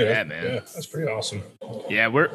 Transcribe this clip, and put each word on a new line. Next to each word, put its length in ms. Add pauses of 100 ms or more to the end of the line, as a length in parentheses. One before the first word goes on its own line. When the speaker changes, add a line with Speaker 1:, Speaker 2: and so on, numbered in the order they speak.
Speaker 1:
Yeah, 80
Speaker 2:
that, 140
man. 180
Speaker 1:
yeah, 140 (140)
that's 120
pretty 240
awesome. 340 (460)
Speaker 2:
Yeah, 180
we're, 280